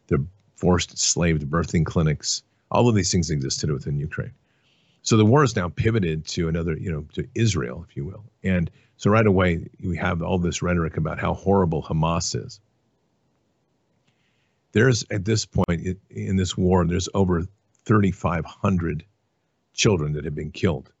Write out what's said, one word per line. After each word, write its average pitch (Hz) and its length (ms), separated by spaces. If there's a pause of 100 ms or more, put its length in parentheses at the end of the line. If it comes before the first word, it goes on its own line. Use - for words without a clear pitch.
their 78 100 (380)
forced 90 420
slaved 82 460
birthing 80 420
clinics. 78 560 (300)
All 120 180
of 110 60
these 92 160
things 85 180
existed 71 420
within 71 280
Ukraine. - 340 (720)
So 117 140
the 107 80
war 139 180
is 110 120
now 90 140
pivoted 87 600
to 82 200
another, 82 260
you 76 160
know, 76 220
to - 220
Israel, 82 520
if - 80
you 69 100
will. 92 180 (200)
And 90 280 (260)
so 101 140
right 110 160
away, 90 420 (140)
we 90 140
have 87 260
all 90 160
this 87 240
rhetoric 87 340
about 78 220
how 85 160
horrible 90 480
Hamas 101 600
is. - 160 (2000)
There's, 117 400
at 104 120
this 107 220
point 87 420
i-, 92 80 (140)
in 104 260
this 92 220
war, 90 280
there's 87 280
over 90 320 (400)
thirty-five 90 580
hundred 87 640 (680)
children 78 400
that 73 120
have 73 100
been 73 160
killed. 73 480